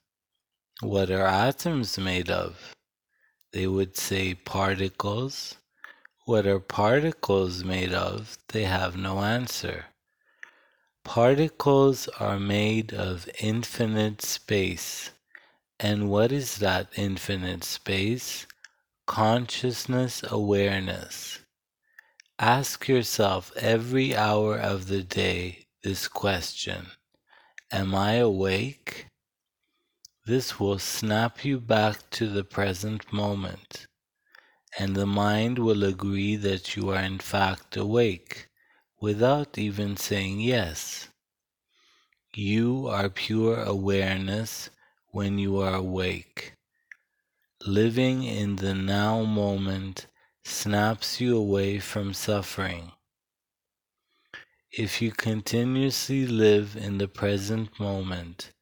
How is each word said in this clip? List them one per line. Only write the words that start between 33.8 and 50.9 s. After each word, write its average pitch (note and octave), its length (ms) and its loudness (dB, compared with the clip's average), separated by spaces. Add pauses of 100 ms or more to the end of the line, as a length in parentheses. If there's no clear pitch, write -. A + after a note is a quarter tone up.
and G2 200 -2
the G2+ 100 2
mind G#2 540 2
will G#2+ 240 4
agree G2 500 0
that G2 400 -2
you G2 160 -2
are F#2+ 140 0
in F#2+ 160 -6
fact - 560 -2
awake, G#2 720 0 (520)
without A#2+ 560 2
even G2+ 400 -2
saying G2 440 -2
yes. A2 720 -2 (1200)
You A#2 540 0
are G2+ 200 0
pure A2+ 540 0
awareness G2 1080 -2 (420)
when G2+ 260 0
you G2 200 0
are F#2+ 160 0
awake. F#2 800 -4 (1080)
Living A#2+ 640 2
in G#2 320 -2
the F#2+ 180 0
now G2+ 480 2
moment G2 840 -2 (380)
snaps G#2 760 0